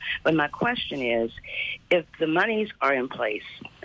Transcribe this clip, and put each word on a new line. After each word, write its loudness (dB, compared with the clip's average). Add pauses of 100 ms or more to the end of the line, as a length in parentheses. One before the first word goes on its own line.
(220)
But 4
my 4
question -2
is, 2 (580)
if 4 (140)
the 2
monies 2 (120)
are 4
in 0
place, -4 (420)